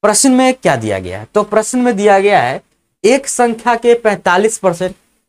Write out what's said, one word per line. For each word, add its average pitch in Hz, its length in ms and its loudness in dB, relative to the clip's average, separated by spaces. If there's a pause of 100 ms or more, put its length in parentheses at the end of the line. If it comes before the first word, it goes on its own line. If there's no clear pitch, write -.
प्रश्न 214 300 2
में 254 220 2
क्या 170 220 0
दिया 107 220 -4
गया 92 200 -10
है? 107 80 -14
तो 208 180 -2
प्रश्न 247 340 -2
में 247 180 0
दिया 202 240 4
गया 196 200 2
है 131 200 -4 (440)
एक 262 240 2
संख्या 233 480 -2
के 240 200 2
पैंतालीस 202 640 0
परसेंट 180 360 -4 (340)